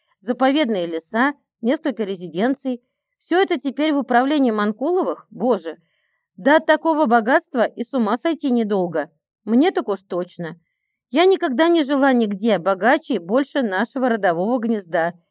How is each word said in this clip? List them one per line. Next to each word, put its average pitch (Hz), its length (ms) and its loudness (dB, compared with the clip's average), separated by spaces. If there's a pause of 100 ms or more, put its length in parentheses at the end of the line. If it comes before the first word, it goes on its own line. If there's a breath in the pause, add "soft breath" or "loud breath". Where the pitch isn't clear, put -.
(200)
заповедные 240 680 0
леса, 220 480 -2 (280)
несколько 240 420 -2
резиденций. 196 800 -4 (340)
Всё 349 240 0
это 359 160 0
теперь 294 360 -2
в 277 40 0
управлении 262 540 2
Манкуловых? 214 800 -2
Боже! 190 460 -4 (580)
Да 277 220 4
от 311 80 -2
такого 311 400 2
богатства 240 580 2
и - 200 -4
с - 100 -10
ума 233 240 0
сойти 294 340 -2
недолго. 185 580 -2 (360)
Мне 262 260 2
так 330 160 -4
уж 196 160 -4
точно. 175 560 -8 (520)
Я 320 140 4
никогда 330 440 2
не 339 140 4
жила 269 300 2
нигде 208 460 0
богаче 196 560 0
и 180 40 -2
больше 247 440 -2
нашего 233 460 -2
родового 196 500 0
гнезда. 180 540 -2 (180)